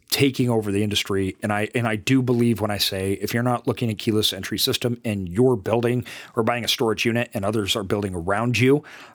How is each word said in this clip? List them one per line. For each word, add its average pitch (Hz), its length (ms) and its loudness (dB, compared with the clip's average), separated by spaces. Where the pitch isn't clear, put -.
taking 131 400 2
over 107 220 0
the 98 100 0
industry, 98 580 -2
and 107 120 -2
I, 104 200 -2
and 120 140 0
I 110 80 0
do 131 260 2
believe 120 400 2
when 107 120 -2
I 101 60 -4
say, 95 340 -2
if 104 200 -4
you're 117 120 0
not 123 240 0
looking 120 220 0
at 107 80 -4
keyless 107 340 0
entry 98 260 -6
system 120 460 -2
and 101 240 -2
you're 123 260 4
building 117 500 0
or 120 80 2
buying 117 220 0
a - 40 -2
storage 110 360 0
unit 117 280 0
and 104 120 -2
others 104 320 0
are 104 80 -2
building 101 300 -2
around 98 440 0
you, 123 240 6